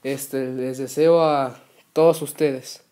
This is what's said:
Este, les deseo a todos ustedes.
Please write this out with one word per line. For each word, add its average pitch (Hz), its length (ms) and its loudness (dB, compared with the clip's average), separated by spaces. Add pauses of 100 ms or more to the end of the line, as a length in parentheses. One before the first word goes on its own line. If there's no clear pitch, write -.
Este, 135 440 -6
les 127 300 -8
deseo 156 460 2
a 139 380 0 (320)
todos 160 280 4
ustedes. 143 600 -6 (100)